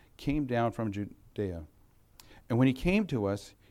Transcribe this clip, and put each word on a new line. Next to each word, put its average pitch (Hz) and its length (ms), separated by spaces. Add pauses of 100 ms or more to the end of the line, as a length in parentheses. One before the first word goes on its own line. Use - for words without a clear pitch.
(180)
came 143 280
down 117 260
from 110 200
Judea. 98 720 (840)
And 117 80
when 131 100
he 131 60
came 185 340
to 113 180
us, - 280 (180)